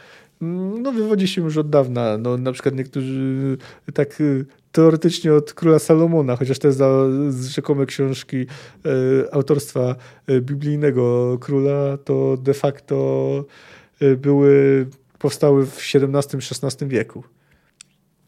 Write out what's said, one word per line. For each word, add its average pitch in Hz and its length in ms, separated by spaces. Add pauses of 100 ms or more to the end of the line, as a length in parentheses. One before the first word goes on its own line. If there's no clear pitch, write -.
(420)
Mm, 190 400
no, 269 100
wywodzi 214 360
się 180 140
już 156 160
od 151 120
dawna. 123 480
No, 120 200
na 127 140
przykład 131 240
niektórzy, 131 840 (320)
y, - 20
tak, 147 300
y, 139 240 (260)
teoretycznie 160 600
od 147 200
króla 160 260
Salomona, 160 560
chociaż 127 240
te 143 120
za-, 135 380 (200)
z-, 127 160
rzekome 139 400
książki, 135 520 (480)
e, 135 480
autorstwa, 139 600 (320)
e, 131 140
biblijnego 127 1000
króla, 139 560
to 135 400
de 131 160
facto, 135 920 (560)
e, 135 140
były, 139 720 (320)
powstały 139 460
w - 180
siedemnastym, 139 580
szesnastym 135 480
wieku. 131 340 (1040)